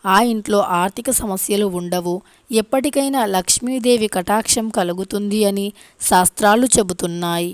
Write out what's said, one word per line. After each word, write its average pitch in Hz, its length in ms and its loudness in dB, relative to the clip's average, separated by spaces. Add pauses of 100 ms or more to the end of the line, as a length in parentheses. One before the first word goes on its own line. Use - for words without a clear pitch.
ఆ 190 160 4
ఇంట్లో 214 380 0
ఆర్థిక 190 520 -2
సమస్యలు 208 540 -2
ఉండవు, 180 500 -4 (360)
ఎప్పటికైనా 269 760 0
లక్ష్మీదేవి 226 800 0
కటాక్షం 214 640 -2
కలుగుతుంది 202 760 -2
అని 196 220 -2 (340)
శాస్త్రాలు 208 640 4
చెబుతున్నాయి. 175 880 -2